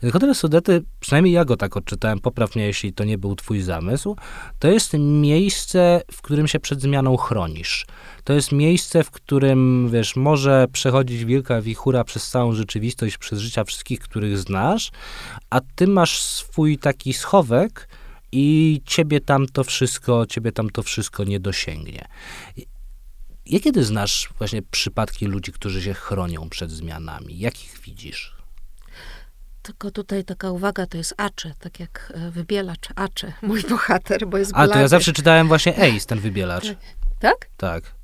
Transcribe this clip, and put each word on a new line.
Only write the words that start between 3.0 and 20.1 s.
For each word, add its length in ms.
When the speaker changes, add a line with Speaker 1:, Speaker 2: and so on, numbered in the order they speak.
Speaker 1:
nie 140
był 180
twój 240
zamysł, 560
to 100
jest 300
miejsce, 1040
w 100
którym 260
się 120
przed 220
zmianą 340
chronisz. 720
To 80
jest 200
miejsce, 520
w 60
którym, 800
wiesz, 260
może 560
przechodzić 520
wielka 360
wichura 440
przez 260
całą 220
rzeczywistość, 680
przez 200
życia 260
wszystkich, 360
których 380
znasz, 520
a 100
ty 120
masz 360
swój 560
taki 340
schowek 760
i 540
ciebie 340
tam 260
to 180
wszystko, 640